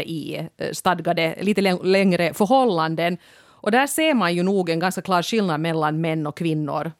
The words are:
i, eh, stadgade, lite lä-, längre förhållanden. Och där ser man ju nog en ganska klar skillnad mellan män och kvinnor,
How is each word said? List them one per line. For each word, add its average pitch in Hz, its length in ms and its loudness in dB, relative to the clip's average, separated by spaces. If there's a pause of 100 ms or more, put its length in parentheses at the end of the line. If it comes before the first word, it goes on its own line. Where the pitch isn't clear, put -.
i, 156 400 -8 (100)
eh, - 140 -6
stadgade, 170 680 -2
lite 196 200 0
lä-, 185 220 0
längre 180 520 2
förhållanden. 175 840 0 (440)
Och 208 80 -2
där 262 160 4
ser 320 280 2
man 175 200 2
ju 175 80 2
nog 185 280 2
en 165 80 0
ganska 185 240 -2
klar 180 200 2
skillnad 185 380 0
mellan 160 400 0
män 160 260 -2
och 151 100 -6
kvinnor, 151 640 -2